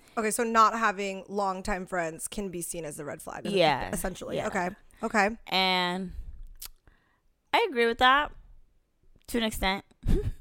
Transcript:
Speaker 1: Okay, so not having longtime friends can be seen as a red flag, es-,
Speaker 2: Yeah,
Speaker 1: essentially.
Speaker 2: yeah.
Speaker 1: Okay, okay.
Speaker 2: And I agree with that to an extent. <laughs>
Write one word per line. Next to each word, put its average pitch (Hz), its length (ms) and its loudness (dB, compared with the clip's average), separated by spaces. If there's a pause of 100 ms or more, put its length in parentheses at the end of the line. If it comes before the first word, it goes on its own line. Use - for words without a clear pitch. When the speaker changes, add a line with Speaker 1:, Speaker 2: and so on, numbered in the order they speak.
(180)
Speaker 1:
Okay, 214 140 0
so 240 120 0
not 226 340 6
having 196 520 -2
longtime 190 560 -2
friends 165 420 -4
can 202 220 -6
be 170 120 -8
seen 165 220 -8
as 151 160 -8
a 147 60 -10
red 131 160 -10
flag, - 240 -12
es-, 208 80 -2
Speaker 2:
Yeah, 143 400 4
Speaker 1:
essentially. - 420 -4
Speaker 2:
yeah. 160 120 -2
Speaker 1:
Okay, 185 220 -2 (340)
okay. 220 340 2 (100)
Speaker 2:
And 185 640 2 (1400)
I 440 160 4
agree 233 160 2
with 233 140 0
that 262 340 4 (920)
to 240 100 -4
an 226 80 0
extent. 196 400 -2 (200)
<laughs> - 100 6 (260)